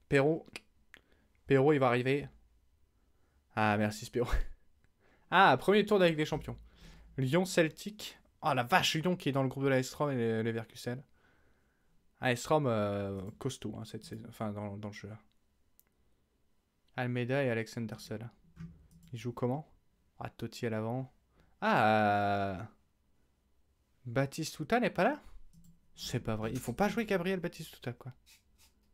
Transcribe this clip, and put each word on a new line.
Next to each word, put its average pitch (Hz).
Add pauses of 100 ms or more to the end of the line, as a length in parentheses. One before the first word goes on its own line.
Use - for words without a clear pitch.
Perrault. 143 (1000)
Perrault, 139
il 147
va 131
arriver. 131 (1300)
Ah, 107
merci, 107
Spiro. 120
<laughs> -
Ah, 175
premier 202
tour 214
de 185
la 175
Ligue 160
des 151
Champions. 131 (600)
Lyon, 135
Celtic. - (220)
Oh 151
la 127
vache, 170
Lyon 170
qui 180
est -
dans 135
le 131
groupe 135
de 139
la 131
S-Rom 143
et 135
les, 113
les 110
Leverkusen. 113 (1160)
Ah, 123
S-Rom, 147
euh, 101 (180)
costaud, 110
hein, 110
cette 110
saison. 110
Enfin, 107
dans, 104
dans 107
le 104
jeu, 104
là. 107 (1800)
Almeida 123
et 127
Alex 113
Anderson. 107 (960)
Ils 117
jouent 120
comment ? 127 (480)
Ah, -
Totti -
à 117
l'avant. 113 (480)
Ah, 185
euh, 101 (1400)
Baptiste 135
Touta 220
n'est 220
pas -
là ? 285 (760)
C'est -
pas 110
vrai. 110
Ils 127
font 120
pas 202
jouer 226
Gabriel 190
Baptiste -
Touta, -
quoi. - (840)